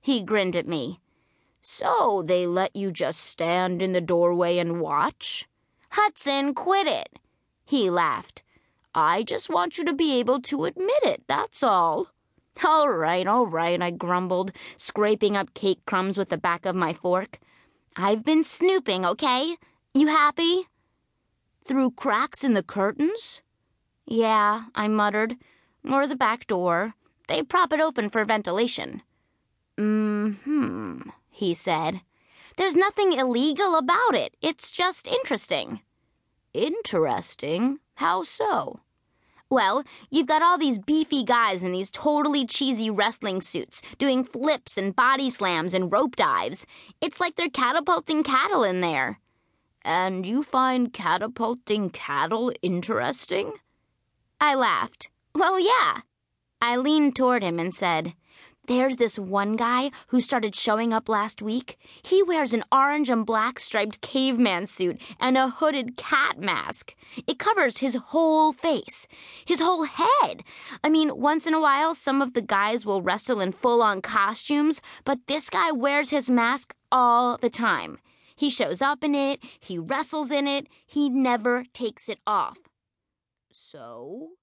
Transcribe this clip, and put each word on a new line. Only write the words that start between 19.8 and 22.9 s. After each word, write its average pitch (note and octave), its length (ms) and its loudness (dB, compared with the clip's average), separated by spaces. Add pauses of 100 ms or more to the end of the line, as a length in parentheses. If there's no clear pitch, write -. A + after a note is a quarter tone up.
You C#4 100 6
happy?" D#4+ 640 2 (960)
"Through C4 340 0
cracks B3+ 460 -2
in B3+ 100 2
the G3+ 80 4
curtains?" C#4+ 800 -2 (640)